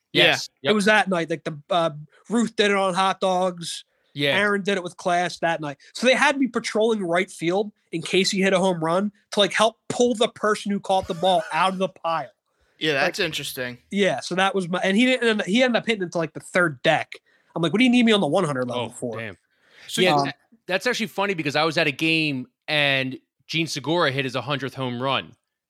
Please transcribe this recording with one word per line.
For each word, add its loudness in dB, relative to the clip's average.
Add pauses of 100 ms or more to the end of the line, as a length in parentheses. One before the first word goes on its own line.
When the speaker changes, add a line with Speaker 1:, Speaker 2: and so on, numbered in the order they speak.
(120)
Speaker 1:
Yeah. 4
Speaker 2:
Yes. 2 (180)
Speaker 3:
It -2
Speaker 2:
Yep. 4
Speaker 3:
was 2
that 4
night. -2
Like, -6
the, -8 (120)
uh, 0 (380)
Ruth -2
did 4
it 2
on 2
hot 0
dogs. -2 (280)
Speaker 2:
Yeah. 0
Speaker 3:
Aaron 2
did -2
it -4
with -10
class -2
that -2
night. -8 (160)
So -4
they 4
had 2
me 0
patrolling -2
right -2
field -2 (200)
in -6
case 0
he 0
hit 2
a 2
home 0
run 0 (200)
to, 0
like, 2
help 2 (100)
pull 2
the 2
person -2
who -2
caught 0
the -6
ball 2
out 2
of -8
the 0
pile. -6 (500)
Speaker 1:
Yeah, 0
that's 0
Speaker 3:
Like, 0
Speaker 1:
interesting. -6 (120)
Speaker 3:
yeah, 0
so -6
that 2
was -2
my, -2
and 2
he 6
didn't 2
end, 2
he 2
ended 2
up -6
hitting -2
into, -6
like, -4
the -12
third 0
deck. 2 (440)
I'm -2
like, 0
"What 0
do 6
you 6
need 4
me 6
on 4
the 2
one 2
hundred -2
level -4
Speaker 2:
Oh, -6
Speaker 3:
for?" -8
Speaker 2:
damn. -10 (500)
Speaker 1:
So 0
Speaker 2:
Yeah, 4
Speaker 3:
Um, 2
Speaker 2:
that, -8 (300)
that's -2
actually -2
funny -2
because -2
I 4
was 0
at 2
a 2
game -2 (200)
and 0 (280)
Gene -2
Segura 0
hit -2
his -6
hundredth -4
home -6
run, -2 (360)